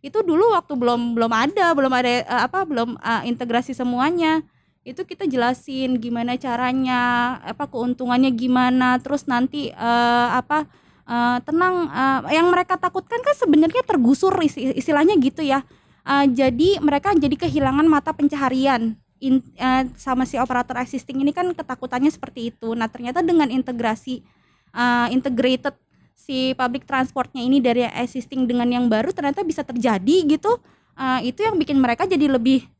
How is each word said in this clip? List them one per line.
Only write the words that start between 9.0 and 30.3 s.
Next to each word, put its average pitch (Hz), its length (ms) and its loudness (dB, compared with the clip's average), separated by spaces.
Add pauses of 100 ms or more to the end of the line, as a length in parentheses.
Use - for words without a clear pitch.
nanti, 262 400 -2
eh, 240 600 0
apa, 294 340 -2 (400)
eh, 240 400 0
tenang, 349 400 0
eh, 269 480 -2
yang 330 160 4
mereka 359 320 0
takutkan 381 400 -4
kan 571 160 0
sebenarnya 330 480 4
tergusur 277 560 2
isi-, 269 320 -2
istilahnya 311 420 2
gitu 294 300 0
ya. 269 160 0 (400)
Eh, 277 240 2
jadi 269 560 2
mereka 294 320 2
jadi 285 240 2
kehilangan 285 480 0
mata 311 240 4
pencaharian. 262 880 0 (220)
In-, 262 340 0
eh, 254 400 0
sama 262 320 -4
si 254 80 -10
operator 247 480 -2
existing 254 400 -6
ini 285 80 2
kan 349 240 -2
ketakutannya 254 560 -2
seperti 233 400 -8
itu. 226 240 -8
Nah, 226 160 -4
ternyata 247 320 -6
dengan 320 320 2
integrasi, 240 720 -4 (460)
eh, 240 420 0
integrated 254 640 0 (340)
si 262 420 -4
public 254 320 -4
transportnya 262 560 -4
ini 254 160 2
dari 240 260 2
existing 254 600 -4
dengan 240 220 0
yang 247 180 0
baru 226 240 2
ternyata 285 320 -4
bisa 320 200 -4
terjadi 240 680 0
gitu. 392 300 2 (360)